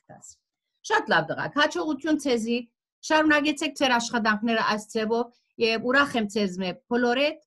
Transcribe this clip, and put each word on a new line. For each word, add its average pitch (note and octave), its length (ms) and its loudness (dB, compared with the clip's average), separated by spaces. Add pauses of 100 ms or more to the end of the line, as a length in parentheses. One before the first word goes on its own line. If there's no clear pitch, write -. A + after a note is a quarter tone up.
դաս։ - 280 -20 (540)
Շատ A4 240 0
լավ E3 160 4
տղաք, C#3+ 320 -4
հաջողություն D#4 640 0
ցեզի, A#3+ 380 0 (440)
շարունակեցեք D4+ 760 2
ձեր C4 180 2
աշխատանքները A3+ 680 0
այս G#3+ 220 -2
ձևով A3+ 400 -2 (320)
և A3+ 280 0
ուրախ C#4 280 2
եմ A3 120 0
ձեզ G3+ 300 -2
մե F#3 140 -4 (120)
բոլոր A#3+ 400 0
հետ D#4 240 -2